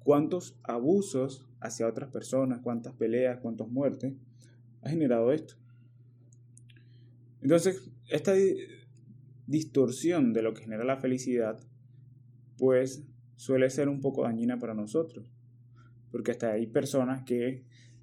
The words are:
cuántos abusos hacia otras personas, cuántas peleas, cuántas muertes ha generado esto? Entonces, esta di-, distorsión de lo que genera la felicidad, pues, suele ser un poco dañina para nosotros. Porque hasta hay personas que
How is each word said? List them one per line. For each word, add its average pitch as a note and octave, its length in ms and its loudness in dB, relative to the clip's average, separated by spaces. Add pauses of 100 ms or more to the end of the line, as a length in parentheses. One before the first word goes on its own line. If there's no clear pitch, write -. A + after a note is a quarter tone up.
cuántos D3+ 640 2
abusos C#3 840 -2 (140)
hacia A#2 260 -4
otras A#2 240 -4
personas, B2+ 500 -2
cuántas A#2+ 340 -6
peleas, B2 440 0
cuántas A2+ 300 -8
muertes C3 460 -2 (680)
ha C3+ 80 -6
generado B2 420 2
esto? D#3 220 -4 (1900)
Entonces, E3+ 520 2 (160)
esta D#3 260 2
di-, F#3+ 220 4 (880)
distorsión C#3+ 880 2
de A2 100 2
lo A2 120 0
que - 80 -18
genera A2 220 -6
la C3 120 0
felicidad, B2+ 640 -2 (1000)
pues, C3 460 4 (320)
suele C3 340 4
ser C#3+ 180 0
un C#3 120 -2
poco C3 240 0
dañina A#2+ 340 0
para A2+ 160 -6
nosotros. G#2+ 520 -4 (840)
Porque A#2 220 -4
hasta A2+ 200 -2
hay A2+ 140 -2
personas C3 560 0
que B2 420 -2 (380)